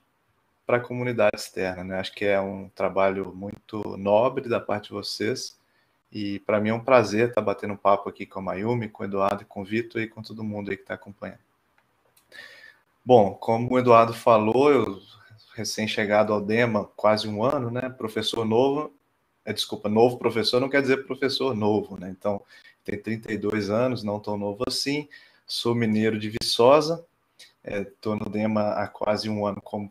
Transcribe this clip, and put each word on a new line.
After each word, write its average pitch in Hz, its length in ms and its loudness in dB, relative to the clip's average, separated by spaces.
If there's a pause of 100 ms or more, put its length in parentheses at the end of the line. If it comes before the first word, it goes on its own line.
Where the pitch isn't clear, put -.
(640)
pra 120 140 2
comunidade 120 560 0
externa, 92 480 -6
né? 92 160 -6
Acho 95 140 -8
que - 100 -8
é 101 160 2
um 98 300 -6
trabalho 95 640 0
muito 101 640 -10
nobre 107 500 2
da 110 140 0
parte 104 240 -6
de - 80 -16
vocês 104 640 -6 (520)
e 101 300 -6
pra 104 220 0
mim 107 80 0
é 110 40 0
um 117 100 -4
prazer 117 500 4
tá 110 80 0
batendo 104 320 -4
um 98 40 -12
papo 101 300 2
aqui 98 180 -10
com - 140 -12
a - 20 -8
Mayumi, 104 460 -4
com 107 160 -12
o - 20 -6
Eduardo, 98 400 -2
com - 160 -14
o 98 40 -10
Vitor 113 340 -6
e 110 80 -4
com 110 140 -16
todo 110 220 -12
mundo 104 260 -6
aí 98 80 -6
que - 80 -20
tá 107 80 -8
acompanhando. 98 460 -14 (1600)
Bom, 110 300 8
como 120 400 -2
o 127 60 4
Eduardo 117 340 8
falou, 117 560 4
eu 107 320 2 (520)
recém-chegado 107 800 0
ao 104 80 0
dema, 107 540 0
quase 107 320 2
um 107 160 -4
ano, 131 260 0
né? 127 200 -6
Professor 113 560 -4
novo, 139 480 0 (520)
é, 110 60 -8
desculpa, - 380 -6
novo 117 280 6
professor 117 440 0
não 135 80 -4
quer 139 120 2
dizer 131 240 0
professor 131 480 -2
novo, 104 440 0
né? 90 120 -10
Então, 101 320 -4 (420)
tem 101 140 -8
trinta 110 340 -8
e 107 60 -4
dois 101 320 -2
anos, 120 340 -2
não 104 160 -4
tão 104 180 -6
novo 101 300 -4
assim, 143 400 -4 (420)
sou - 240 -2
mineiro 110 460 0
de 107 100 -8
Viçosa, 151 760 4 (580)
é, 101 220 -6 (160)
tô 107 160 -2
no 107 120 -6
dema 107 440 0
há 101 120 -2
quase 104 440 -2
um 104 160 -2
ano 101 160 -4
como 104 300 -10